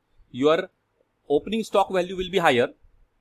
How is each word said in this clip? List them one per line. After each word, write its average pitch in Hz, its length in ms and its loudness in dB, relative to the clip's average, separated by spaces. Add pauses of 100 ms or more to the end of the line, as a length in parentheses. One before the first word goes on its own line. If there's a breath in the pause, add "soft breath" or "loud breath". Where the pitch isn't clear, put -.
(320)
your 151 380 0 (580)
opening 196 360 -2
stock 196 280 0
value 185 240 -4
will 180 160 -8
be 190 60 0
higher. 143 320 2 (520)